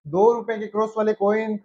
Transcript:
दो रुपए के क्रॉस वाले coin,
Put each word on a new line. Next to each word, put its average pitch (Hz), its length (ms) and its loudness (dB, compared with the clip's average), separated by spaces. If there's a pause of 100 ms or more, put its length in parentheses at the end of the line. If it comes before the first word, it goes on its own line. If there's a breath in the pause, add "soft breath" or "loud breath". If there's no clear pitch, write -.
दो 190 260 4
रुपए 226 260 -4
के 214 80 -8
क्रॉस 214 300 -2
वाले 214 160 0
coin, 214 520 0